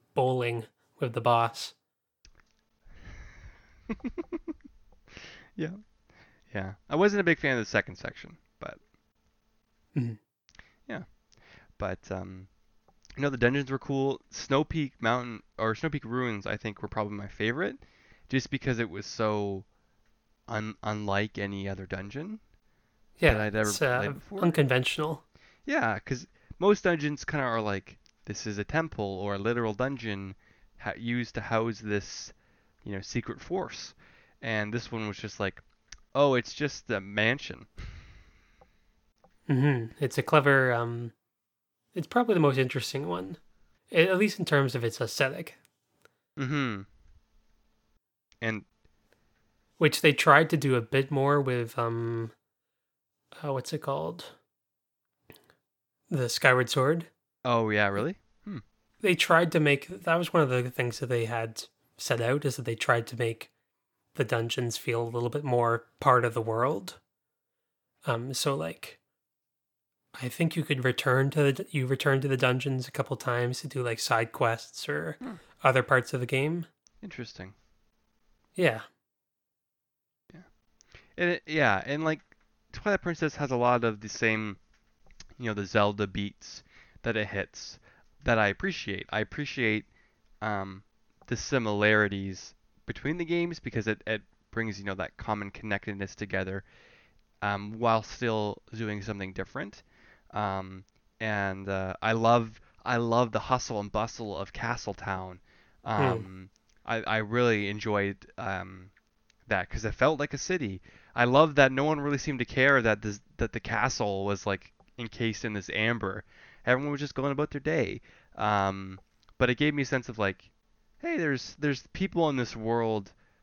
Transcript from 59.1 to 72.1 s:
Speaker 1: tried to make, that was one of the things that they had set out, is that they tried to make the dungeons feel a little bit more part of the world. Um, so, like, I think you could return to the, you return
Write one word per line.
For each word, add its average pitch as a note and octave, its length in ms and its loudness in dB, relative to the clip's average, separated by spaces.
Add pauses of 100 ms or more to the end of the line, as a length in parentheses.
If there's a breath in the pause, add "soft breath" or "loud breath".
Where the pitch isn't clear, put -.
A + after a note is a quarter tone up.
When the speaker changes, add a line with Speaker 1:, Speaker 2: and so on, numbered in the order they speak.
Speaker 1:
tried E3+ 380 6
to E3+ 60 6
make, C#3+ 280 4 (160)
that E3 120 4
was E3+ 180 0
one E3 100 8
of C3+ 60 2
the B2 200 2
things B2 300 -2
that B2+ 80 -4
they A#2+ 180 2
had A2+ 380 -4 (340)
set A#2 240 0
out, C3+ 240 2
is C3+ 120 -2
that A#2+ 80 -8
they A#2 100 -2
tried A#2 320 2
to - 100 -10
make A#2 340 -2 (640)
the C#3 100 2
dungeons A#2 520 0
feel A#2 240 -2
a A#2 80 -2
little A#2+ 200 -2
bit D3 140 -4
more A#2+ 420 2 (140)
part B2 260 6
of A#2 80 0
the A#2 80 0
world. B2+ 580 -2 (1080)
Um, B2 280 -2
so, C#3 220 -2
like, - 440 -8 (1200)
I B2+ 60 -4
think E3 300 0
you D3+ 60 2
could C3 200 -2
return C3 480 4
to C#3+ 220 4
the, F#3+ 180 -8
you C3 160 0
return C3+ 340 2